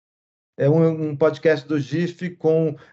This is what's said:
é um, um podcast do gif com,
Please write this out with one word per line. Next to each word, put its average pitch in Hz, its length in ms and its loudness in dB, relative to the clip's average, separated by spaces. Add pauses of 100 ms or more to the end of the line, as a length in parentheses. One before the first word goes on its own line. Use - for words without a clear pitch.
(560)
é 139 140 2
um, 160 400 2
um 143 60 -8
podcast 147 500 0
do 147 140 -2
gif 170 560 -6
com, 160 400 0 (160)